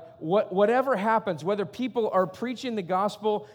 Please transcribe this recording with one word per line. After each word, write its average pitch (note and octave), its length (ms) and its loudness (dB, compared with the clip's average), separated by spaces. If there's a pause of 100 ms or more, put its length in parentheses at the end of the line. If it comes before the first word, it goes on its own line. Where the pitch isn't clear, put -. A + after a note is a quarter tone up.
(180)
what, F#3+ 340 0
whatever A#3+ 440 4
happens, G3+ 480 0
whether G3 240 -2
people A#3+ 440 -2
are F#3 140 4
preaching A#3 500 -6
the G#3 60 -4
gospel G3+ 720 -2